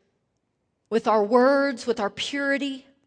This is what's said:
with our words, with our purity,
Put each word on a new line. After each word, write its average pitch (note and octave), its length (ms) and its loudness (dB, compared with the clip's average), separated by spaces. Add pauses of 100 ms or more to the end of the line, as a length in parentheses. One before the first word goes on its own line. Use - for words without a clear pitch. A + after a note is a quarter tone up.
(920)
with A3+ 160 -2
our G#3+ 180 2
words, C4 640 2
with A3+ 140 -2
our G3+ 100 -2
purity, C#4 760 -4 (220)